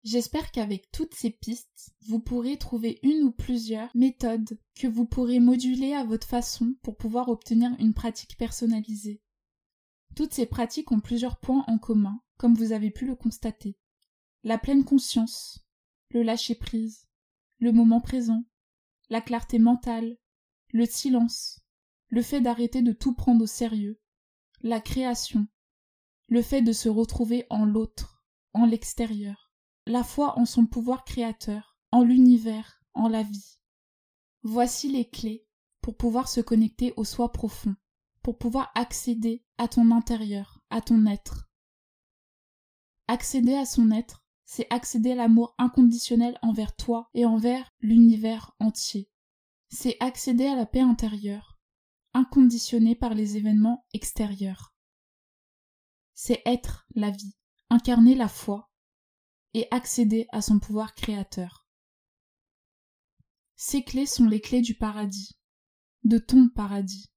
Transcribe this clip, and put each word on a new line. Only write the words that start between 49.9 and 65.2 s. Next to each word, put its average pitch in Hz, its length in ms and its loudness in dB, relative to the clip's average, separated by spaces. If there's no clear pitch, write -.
accéder 254 480 0
à 277 80 0
la 233 100 0
paix 254 160 0
intérieure, 214 800 -2
inconditionnée 240 840 4
par 233 180 -2
les 214 240 -2
événements 214 560 2
extérieurs. 196 840 -8
C'est - 320 -4
être - 500 -4
la 208 160 -2
vie, 202 240 -14
incarner 240 460 6
la 240 140 -2
foi - 420 -10
et 226 180 -4
accéder 233 600 0
à 214 100 -4
son 208 180 4
pouvoir 214 360 -6
créateur. 190 720 -10
Ces - 280 -4
clés 269 220 -4
sont 254 200 2
les 214 160 2
clés 247 200 -2
du 233 140 -2
paradis, 208 640 -8